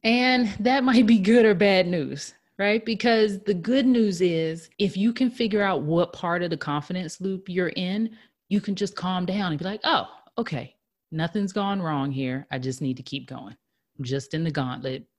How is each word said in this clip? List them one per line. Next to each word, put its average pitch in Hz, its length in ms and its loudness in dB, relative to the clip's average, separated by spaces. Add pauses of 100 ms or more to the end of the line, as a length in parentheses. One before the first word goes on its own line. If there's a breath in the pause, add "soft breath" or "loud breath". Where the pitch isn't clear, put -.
And 247 460 2 (120)
that 254 240 2
might 247 220 6
be 233 120 8
good 220 280 6
or 208 80 6
bad 185 320 4
news, 143 480 -4 (240)
right? 214 260 0
Because 220 600 2
the 202 100 0
good 233 320 2
news 220 340 4
is 165 480 0 (100)
if 190 180 0
you 226 180 2
can 254 160 0
figure 214 320 0
out 185 200 0
what 165 300 0
part 175 300 -2
of 175 80 -4
the 165 80 -2
confidence 156 640 -6
loop 190 280 -6
you're 180 280 -2
in, 208 420 -4 (300 loud breath)
you 202 120 0
can 202 140 -4
just 196 220 -4
calm 180 280 -2
down 185 280 -2
and 147 60 -4
be 170 60 -6
like, 202 200 -6
"Oh, - 240 0 (280)
okay, 165 380 -6 (380)
nothing's 170 400 -4
gone 196 300 -2
wrong 143 280 -2
here. 131 400 -6
I 135 80 -6
just 127 220 -6
need 131 160 -4
to 127 60 -16
keep 131 260 -12
going. 123 280 -16 (420)
I'm 143 60 -8
just 131 280 -6
in 160 120 -4
the 165 60 -2
gauntlet 131 560 -6 (120)